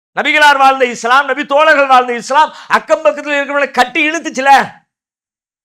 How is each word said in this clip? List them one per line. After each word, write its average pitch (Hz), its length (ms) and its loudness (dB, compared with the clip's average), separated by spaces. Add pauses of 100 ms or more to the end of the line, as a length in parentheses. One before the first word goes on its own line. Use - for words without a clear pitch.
(220)
நபிகளார் 294 360 2
வாழ்ந்த 269 280 2
இஸ்லாம், 247 400 0
நபி 269 200 -4
தோழர்கள் 294 400 2
வாழ்ந்த 247 280 2
இஸ்லாம் 269 400 -2 (140)
அக்கம் 311 380 -2
பக்கத்துல - 20 4
இருக்கிறவங்களை 285 640 -4
கட்டி 269 380 -2
இழுத்துச்சுல. 277 400 -4 (1160)